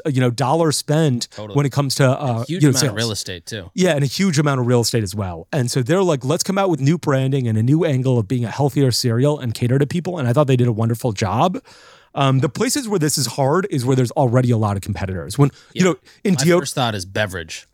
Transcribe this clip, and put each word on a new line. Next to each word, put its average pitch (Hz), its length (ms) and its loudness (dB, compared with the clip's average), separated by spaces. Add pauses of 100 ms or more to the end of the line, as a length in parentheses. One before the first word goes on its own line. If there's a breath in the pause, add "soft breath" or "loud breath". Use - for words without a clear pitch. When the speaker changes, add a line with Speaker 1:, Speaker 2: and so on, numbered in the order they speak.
Speaker 1:
you 131 160 0
know, 123 80 2
dollar 143 420 0
spend 147 600 0
Speaker 2:
Totally. 107 220 -10
Speaker 1:
when 143 120 2
it 127 60 -4
comes 139 240 -2
to, 135 120 4
uh, 127 320 0
Speaker 2:
A 117 60 -6
huge 165 160 -4
Speaker 1:
you 147 60 8
know, - 20 6
Speaker 2:
amount 127 60 4
of 147 120 2
Speaker 1:
sales. 107 80 -6
Speaker 2:
real 113 140 -2
estate, 95 340 -8
too. 95 300 -10
Speaker 1:
Yeah, 180 160 2
and 143 120 0
a 143 40 2
huge 175 320 0
amount 143 240 2
of 120 40 -2
real 120 140 4
estate 113 220 0
as 98 120 -4
well. 90 380 -6
And 123 180 0
so 135 120 0
they're 165 200 2
like, 156 220 0
"Let's 147 180 0
come 190 140 -2
out 190 140 0
with 160 100 0
new 143 160 2
branding 135 500 0
and 110 120 0
a 107 40 2
new 151 220 2
angle 131 340 0
of 101 80 0
being 120 200 -2
a 95 40 -6
healthier 139 400 0
cereal 127 480 0
and 120 140 -6
cater 123 260 0
to 143 80 2
people." 175 300 -4
And 139 100 -2
I 117 60 2
thought 143 140 4
they 131 100 4
did 123 120 2
a 120 40 2
wonderful 117 400 -2
job. 123 480 0 (540 loud breath)
Um, 135 260 2
the 156 80 0
places 247 400 -2
where 202 100 0
this 147 200 0
is 127 80 -2
hard 147 440 0
is 131 140 -2
where 131 100 2
there's 127 180 2
already 127 380 2
a 117 60 2
lot 107 200 0
of 95 60 -6
competitors. 92 560 -6
When, 139 120 6 (240 loud breath)
you 185 100 2
Speaker 2:
Yeah. 185 80 4
Speaker 1:
know, - 40 -6 (280 soft breath)
in 196 100 2
Speaker 2:
My 143 80 0
Speaker 1:
deo- 170 160 6
Speaker 2:
first 175 160 -4
thought 120 200 0
is 92 100 -8
beverage. 95 680 -6